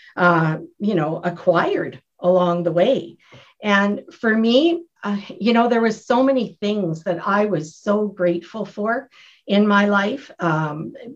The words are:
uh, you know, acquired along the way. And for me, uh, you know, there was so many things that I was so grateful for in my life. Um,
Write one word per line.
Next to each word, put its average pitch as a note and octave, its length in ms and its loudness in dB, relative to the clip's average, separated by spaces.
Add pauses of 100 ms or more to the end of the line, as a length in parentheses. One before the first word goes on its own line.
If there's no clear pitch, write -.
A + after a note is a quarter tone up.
(160)
uh, E3 420 2 (220)
you G3+ 160 0
know, D#3 260 -2
acquired F3+ 800 -2 (160)
along F3 460 2
the E3+ 80 -2
way. F3+ 440 0 (460)
And G3+ 400 2 (100)
for A3 240 0
me, C4+ 500 2 (180)
uh, G3+ 140 -4 (200)
you A3+ 140 0
know, A#3 160 4
there A3+ 140 2
was - 220 -2
so B3 200 2
many B3+ 360 0
things G3+ 440 -4
that F3 200 -4
I G#3 200 0
was D#3+ 320 -4
so G#3 320 -2
grateful F3+ 560 -4
for A3+ 440 -6 (380)
in G#3 200 4
my G3+ 180 4
life. G3+ 540 -2
Um, D#3 560 -4 (220)